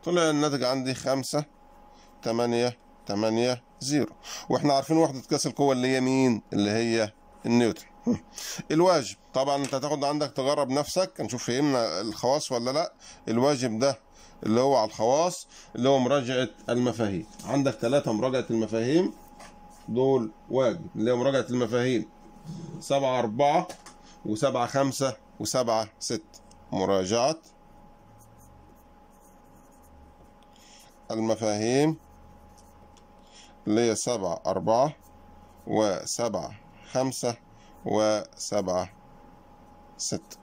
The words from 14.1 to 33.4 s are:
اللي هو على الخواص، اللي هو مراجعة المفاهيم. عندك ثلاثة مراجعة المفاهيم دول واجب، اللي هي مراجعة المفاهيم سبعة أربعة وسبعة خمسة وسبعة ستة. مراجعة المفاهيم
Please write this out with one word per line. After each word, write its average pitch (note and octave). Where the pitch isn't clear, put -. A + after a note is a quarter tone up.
اللي A2+
هو C#3
على G#2+
الخواص، C#3+
اللي B2
هو C#3
مراجعة B2+
المفاهيم. A2+
عندك C3+
ثلاثة B2+
مراجعة B2
المفاهيم A2+
دول B2
واجب، A#2+
اللي A2
هي B2
مراجعة B2+
المفاهيم B2
سبعة C3
أربعة C#3+
وسبعة A#2+
خمسة C3+
وسبعة A2+
ستة. -
مراجعة G2
المفاهيم A2+